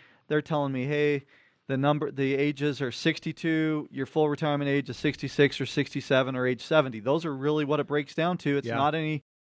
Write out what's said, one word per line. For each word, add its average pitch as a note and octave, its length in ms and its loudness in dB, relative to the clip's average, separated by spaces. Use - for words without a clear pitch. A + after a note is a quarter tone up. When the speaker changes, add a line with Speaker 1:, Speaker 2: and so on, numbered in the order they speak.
Speaker 1:
They're D3+ 140 0
telling C#3+ 320 -2
me, B2+ 120 -4
'Hey, D3 400 0
the C3+ 100 -2
number, D3 340 2
the C3+ 220 0
ages C#3 480 0
are B2+ 100 -2
sixty-two, D#3 1000 -2
your C3 160 -6
full D3+ 220 2
retirement D3 380 -2
age C#3 220 0
is B2 80 -8
sixty-six C#3+ 640 2
or C3 60 -4
sixty-seven C3 680 0
or B2+ 120 0
age B2 140 -2
seventy.'" C3 380 2
Those C3+ 240 0
are D#3 120 -4
really D3+ 300 0
what D3 140 0
it C#3+ 60 0
breaks D3 300 -4
down E3+ 240 0
to. C#3+ 180 0
It's C3+ 100 -4
Speaker 2:
Yeah. A2+ 100 -2
Speaker 1:
not D3 180 2
any D#3 260 -2